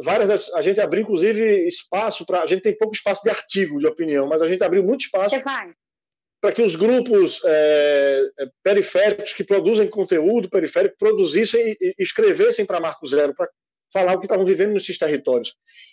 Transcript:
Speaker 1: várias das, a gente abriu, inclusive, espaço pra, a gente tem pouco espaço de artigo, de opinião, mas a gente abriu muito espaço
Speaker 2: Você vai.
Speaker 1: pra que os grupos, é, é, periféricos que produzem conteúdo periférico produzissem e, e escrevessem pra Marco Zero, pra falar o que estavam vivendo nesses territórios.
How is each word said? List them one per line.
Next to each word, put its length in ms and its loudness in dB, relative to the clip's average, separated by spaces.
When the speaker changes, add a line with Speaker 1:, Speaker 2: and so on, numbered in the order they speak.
Speaker 1:
várias 260 0
das, 260 -2
a 80 -2
gente 180 0
abriu, 220 0
inclusive, 680 2
espaço 580 -6
pra, 160 -2
a 40 -2
gente 160 -2
tem 140 0
pouco 200 -2
espaço 260 -4
de 80 0
artigo, 480 -4
de 80 -2
opinião, 400 -2
mas 160 0
a 60 0
gente 160 -2
abriu 180 0
muito 200 -2
espaço 340 -2
Speaker 2:
Você 60 -4
vai. 300 -8
Speaker 1:
pra 100 2
que 100 -4
os 140 2
grupos, 680 2
é, 840 2
é, 60 -6
periféricos 680 0
que 120 -8
produzem 440 2
conteúdo 600 0
periférico 480 0
produzissem 840 0
e, 160 -2
e 60 -4
escrevessem 640 2
pra 140 -4
Marco 260 -8
Zero, 260 0
pra 160 -6
falar 220 0
o 40 -2
que 80 -8
estavam 180 0
vivendo 280 2
nesses 260 -4
territórios. 560 -2